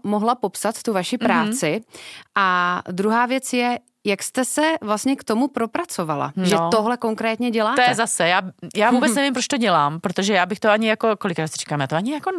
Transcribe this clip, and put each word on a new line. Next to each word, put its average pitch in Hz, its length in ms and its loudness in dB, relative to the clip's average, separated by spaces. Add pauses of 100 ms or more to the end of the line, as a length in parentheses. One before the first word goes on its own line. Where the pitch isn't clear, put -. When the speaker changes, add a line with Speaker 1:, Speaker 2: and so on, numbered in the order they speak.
Speaker 1:
mohla 214 320 0
popsat 208 480 -4
tu 226 100 -2
vaši 190 280 -2
Speaker 2:
Mhm. - 60 -2
Speaker 1:
práci. 196 540 0 (540)
A 180 460 2 (100)
druhá 214 340 0
věc 262 280 -4
je, 240 260 0 (260)
jak 196 180 -2
jste - 220 -2
se 311 360 0
vlastně 214 340 -2
k - 80 -10
tomu 233 240 0
propracovala, 170 840 -4 (100)
že 180 120 4
Speaker 2:
No. 165 140 2
Speaker 1:
tohle 226 280 2
konkrétně 226 540 -2
děláte? 226 320 2
Speaker 2:
To 247 60 6
je 247 60 2
zase, 214 320 0
já, 180 140 4 (340)
já 214 160 4
vůbec 247 220 4
Speaker 1:
<laughs> - 20 -2
Speaker 2:
nevím, 277 180 2
proč 240 140 -2
to 285 100 0
dělám, 165 420 2
protože 196 340 -2
já 180 120 4
bych 196 140 -6
to 220 100 4
ani 220 200 4
jako, 214 280 2
kolikrát 165 300 -4
si - 100 -8
říkám, 147 240 -4
já 131 60 0
to 151 80 -2
ani 214 180 -2
jako 311 260 -4